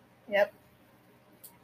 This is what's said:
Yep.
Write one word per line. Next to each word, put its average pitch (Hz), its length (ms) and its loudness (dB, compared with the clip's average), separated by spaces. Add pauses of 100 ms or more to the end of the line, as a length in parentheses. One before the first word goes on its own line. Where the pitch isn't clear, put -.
(300)
Yep. 202 240 0 (1120)